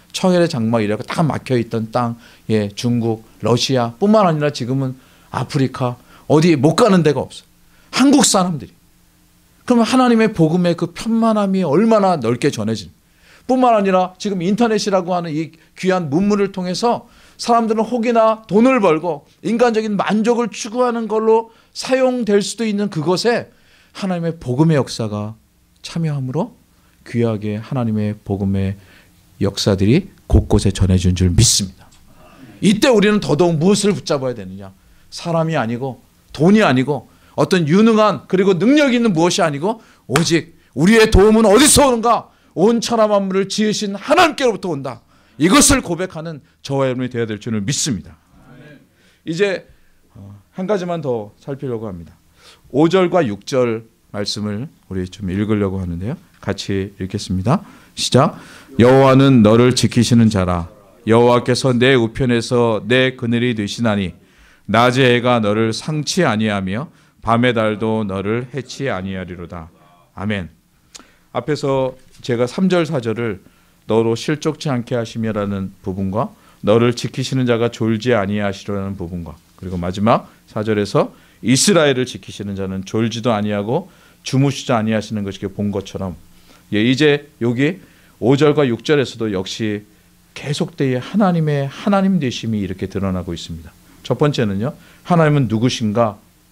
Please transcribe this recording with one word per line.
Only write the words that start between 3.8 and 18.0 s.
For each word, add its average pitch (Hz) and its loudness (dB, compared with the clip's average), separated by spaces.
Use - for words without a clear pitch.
아니라 151 0
지금은 131 -4
아프리카, 131 -4
어디 156 4
못 147 2
가는 196 4
데가 139 0
없어요. - -12
한국 262 4
사람들이. 180 -2
그러면 233 -4
하나님의 233 0
복음의 170 0
그 170 -8
편만함이 214 -2
얼마나 190 2
넓게 123 -2
전해진, 107 -6
뿐만 247 2
아니라 185 0
지금 190 -4
인터넷이라고 202 0
하는 170 -4
이 156 -6
귀한 185 -2
문물을 202 0
통해서 185 -4
사람들은 226 0
혹이나 220 0